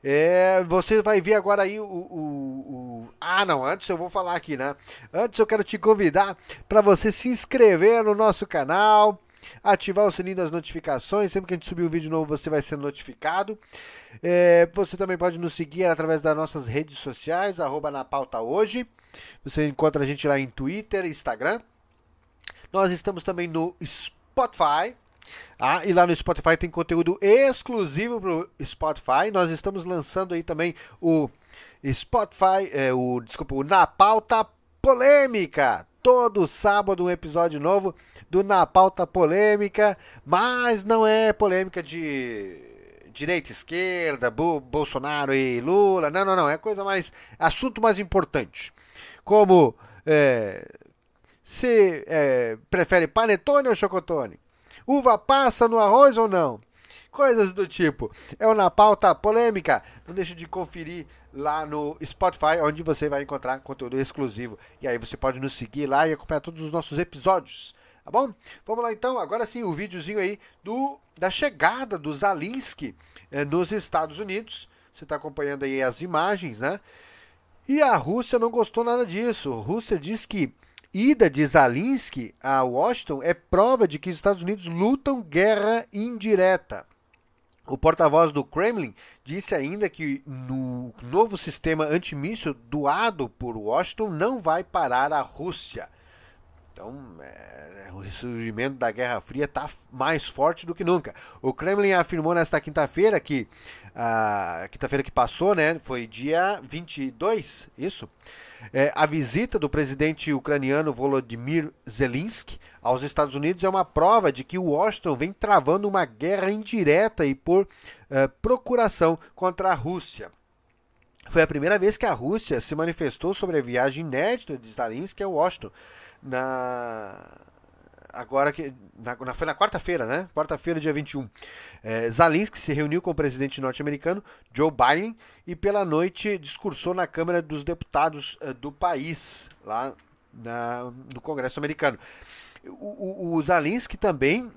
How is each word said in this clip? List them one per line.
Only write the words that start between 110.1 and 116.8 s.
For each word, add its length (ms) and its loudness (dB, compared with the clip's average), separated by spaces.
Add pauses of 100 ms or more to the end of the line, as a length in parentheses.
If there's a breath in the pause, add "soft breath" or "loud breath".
ucraniano 580 -2
Volodymyr 800 -4 (180)
Zelensky 720 -4 (220 soft breath)
aos 220 0
Estados 320 -2
Unidos 280 -2
é 60 2
uma 160 0
prova 440 4
de 140 -6
que 140 -10
Washington 580 -2
vem 160 -6
travando 560 2
uma 160 0
guerra 480 -2
indireta 720 0